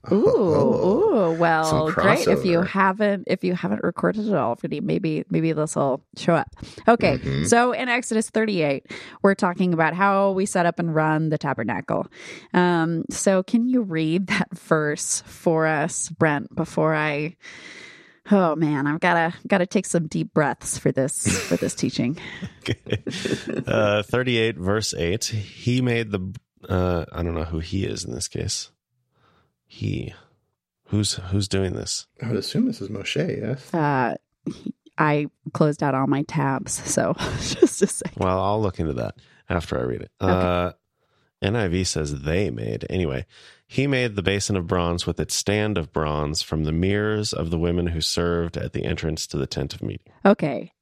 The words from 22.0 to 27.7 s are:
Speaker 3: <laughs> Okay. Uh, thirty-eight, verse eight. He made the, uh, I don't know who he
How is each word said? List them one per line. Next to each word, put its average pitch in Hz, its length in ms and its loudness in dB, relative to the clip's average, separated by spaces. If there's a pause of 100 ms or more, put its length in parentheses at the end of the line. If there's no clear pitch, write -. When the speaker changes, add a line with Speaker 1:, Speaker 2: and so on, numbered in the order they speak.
Speaker 3:
<laughs> - 40 -14 (340)
Okay. - 420 -4 (640)
Uh, 104 360 2
thirty-eight, 117 540 0
verse 101 380 -2
eight. 87 300 -2
He 120 580 -2
made 117 280 0
the, 95 240 -4 (340)
uh, 90 440 0
I 87 100 -6
don't 82 120 -2
know 80 100 -2
who 82 140 -6
he 92 260 -4